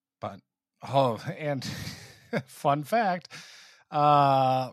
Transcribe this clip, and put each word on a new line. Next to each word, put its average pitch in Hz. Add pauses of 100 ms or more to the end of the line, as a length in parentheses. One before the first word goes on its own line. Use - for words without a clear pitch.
(200)
But, 98 (420)
oh, 123 (200)
and 147
<laughs> -
fun 143
fact, 185 (640)
uh, 135